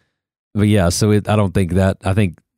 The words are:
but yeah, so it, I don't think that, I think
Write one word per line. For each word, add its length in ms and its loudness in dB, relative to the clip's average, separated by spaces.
but 140 2
yeah, 200 2
so 220 0
it, 180 0
I 80 0
don't 160 0
think 200 -2
that, 320 0
I 100 -2
think 240 -2